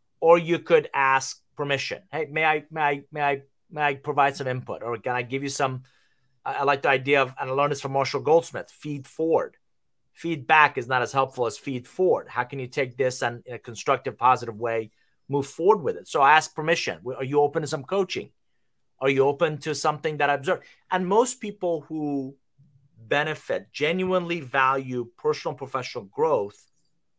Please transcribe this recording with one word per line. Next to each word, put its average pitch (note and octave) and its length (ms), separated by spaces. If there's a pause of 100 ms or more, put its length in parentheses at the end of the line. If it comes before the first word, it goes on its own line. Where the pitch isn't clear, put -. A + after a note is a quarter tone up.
(200)
Or E3+ 180
you E3 220
could D#3 340
ask C3+ 480 (140)
permission. C#3+ 460 (100)
"Hey, D3+ 180
may D#3 140
I, D3+ 260
may D#3+ 120
I, C#3+ 300
may D3 100
I, C#3+ 200 (300)
may D3+ 120
I D3 100
provide C#3 420
some C3 120
input? B2+ 360
Or A#2 140
can B2 180
I B2 60
give B2+ 220
you C#3 60
some," C3 340 (600)
I, C3 120
I C#3 80
like C#3 180
the D3+ 80
idea C3+ 320
of, C3 180
and C3 100
I C3 40
learned C#3+ 180
this C#3 100
from C3+ 120
Marshall C3+ 280
Goldsmith, D3 480
feed C#3+ 380
forward. D#3+ 480 (580)
Feedback D3+ 640
is A#2 100
not B2+ 160
as A#2 100
helpful C3 320
as A2 120
feed B2+ 300
forward. E3 400
How B2 160
can C3+ 160
you B2+ 80
take B2+ 300
this B2+ 240
and A#2+ 240
in B2+ 80
a A2+ 60
constructive, B2+ 580
positive A#2 420
way, A2+ 320 (380)
move C3+ 180
forward F3+ 360
with G2+ 120
it? - 120
So D#3 140
I C#3 120
ask D#3 200
permission. D3+ 440
W-, A2+ 200
are C3+ 60
you C#3 160
open D3 220
to D3 60
some C#3+ 160
coaching? F#3 480 (680)
Are C3+ 100
you C3+ 140
open C#3+ 360
to D3+ 160
something D3+ 420
that C#3+ 140
I - 20
observed? C#3+ 300 (260)
And F#3 180
most A3+ 320
people F3+ 420
who C#3+ 540 (720)
benefit, D3 640
genuinely F3 680
value C3 680 (100)
personal D3+ 340
and C3+ 60
professional B2 480
growth A#2+ 600 (540)